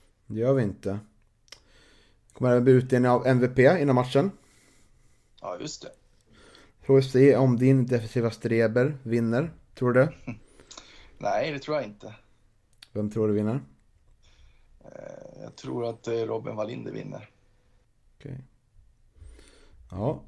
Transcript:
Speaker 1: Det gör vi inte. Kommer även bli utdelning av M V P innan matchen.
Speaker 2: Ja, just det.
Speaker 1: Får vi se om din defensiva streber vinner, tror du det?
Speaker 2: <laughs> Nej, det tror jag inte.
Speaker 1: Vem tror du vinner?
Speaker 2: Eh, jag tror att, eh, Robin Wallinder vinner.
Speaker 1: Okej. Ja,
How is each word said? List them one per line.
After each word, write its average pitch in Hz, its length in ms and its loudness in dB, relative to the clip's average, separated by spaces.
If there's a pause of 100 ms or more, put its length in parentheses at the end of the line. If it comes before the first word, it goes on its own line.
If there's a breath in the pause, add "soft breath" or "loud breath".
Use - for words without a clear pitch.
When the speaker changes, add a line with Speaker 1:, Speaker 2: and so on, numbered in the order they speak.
(260)
Speaker 1:
Det 107 140 -8
gör 123 140 2
vi 131 80 0
inte. 101 360 -6 (1300 soft breath)
Kommer 127 180 -2
även 123 140 4
bli 131 80 8
utdelning 127 380 4
av 123 160 2
M 127 140 4
V 123 80 4
P 135 340 4
innan 143 120 2
matchen. 135 360 2 (1080 soft breath)
Speaker 2:
Ja, 90 200 -10
just - 220 -14
det. - 60 -18 (920 soft breath)
Speaker 1:
Får 135 140 4
vi 135 60 6
se 131 340 6
om 127 220 2
din 131 280 4
defensiva 117 440 -2
streber 117 720 0
vinner, 117 500 -2 (220)
tror 123 180 -2
du 127 80 6
det? 160 120 2 (140)
Speaker 2:
<laughs> 120 80 -10 (840 loud breath)
Nej, 131 340 -2
det 139 60 -8
tror 151 180 -6
jag 135 80 -4
inte. 110 300 -16 (800)
Speaker 1:
Vem 107 180 -4
tror 110 180 0
du 104 60 2
vinner? 107 260 -2 (1200)
Speaker 2:
Eh, - 580 -20
jag 120 140 -18
tror 127 320 -8
att, 117 200 -10
eh, 117 40 -4
Robin 113 440 -6
Wallinder 107 360 -8
vinner. 104 380 -14 (880)
Speaker 1:
Okej. 135 200 -16 (1500 soft breath)
Ja, 104 380 -6